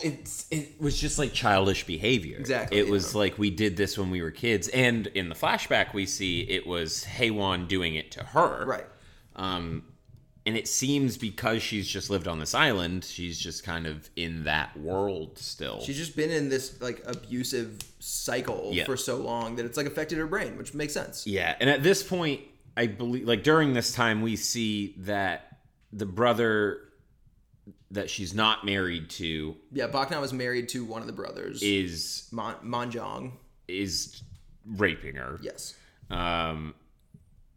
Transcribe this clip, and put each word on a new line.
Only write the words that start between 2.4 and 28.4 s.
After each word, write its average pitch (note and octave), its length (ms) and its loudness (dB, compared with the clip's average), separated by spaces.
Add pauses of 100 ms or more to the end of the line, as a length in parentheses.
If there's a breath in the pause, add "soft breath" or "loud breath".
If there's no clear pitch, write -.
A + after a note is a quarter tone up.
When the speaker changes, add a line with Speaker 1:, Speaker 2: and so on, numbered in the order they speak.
Speaker 1:
It G2+ 100 6
was G2+ 260 4
Speaker 2:
yeah. G#2 40 2
Speaker 1:
like, G2 200 4
"We G#2 120 4
did F#2+ 260 2
this G2 220 2
when F#2 120 0
we F#2 120 0
were D#2+ 80 -4
kids," G#2+ 380 2
and A#2+ 400 4
in F#2 200 -2
the D#2+ 60 -6
flashback D#3 600 2
we G2 120 0
see F2+ 360 0
it F#2 240 -2
was E2+ 380 -2
Heiwan G2+ 640 0
doing F2 300 2
it D2+ 160 -6
to F2 120 -10
her. G#2+ 420 2
Speaker 2:
Right. - 200 -4 (500 soft breath)
Speaker 1:
Um, F2 480 -4 (600)
and A2 100 0
it A2 120 -2
seems C3+ 500 2
because A2 440 -2
she's G2+ 260 -2
just G2 220 -4
lived F#2 180 0
on E2 100 -2
this D#2+ 160 -2
island, F#2 500 2
she's E2+ 340 -8
just - 260 -8
kind E2 220 -4
of D#2 300 -8
in E2 280 -4
that D2+ 340 0
world F#2 600 -2
still. A1+ 440 -8
Speaker 2:
She's C#3 160 -6
just D#3+ 180 -8
been D#3 140 0
in D3 180 0
this, C3 320 -2
like, B2 260 -6
abusive A#2+ 720 -4 (200)
cycle A#2+ 760 -4
Speaker 1:
Yeah. F2 140 2
Speaker 2:
for B2+ 100 0
so A#2+ 200 -2
long A#2 400 -4
that A#2+ 100 -2
it's, A#2+ 100 -8
like, D3 100 0
affected D#3 320 -4
her D#3+ 80 -2
brain, D3+ 300 -4
which B2 180 -10
makes D3 200 -4
sense. - 320 -6
Speaker 1:
Yeah, F2+ 340 2
and B2 80 6
at C#3+ 140 6
this F#3 220 6
point, E3 360 0 (360)
I A#2 100 4
believe, A#2+ 400 -2
like, A#2 160 4
during D3+ 320 8
this A#2 180 2
time, A2 300 4
we A2+ 140 2
see G#2+ 640 0
that G2 460 -2 (480)
the G#2 140 -4
brother G#2+ 720 4 (1120)
that G2 200 -4
she's F#2+ 240 -6
not A2 300 4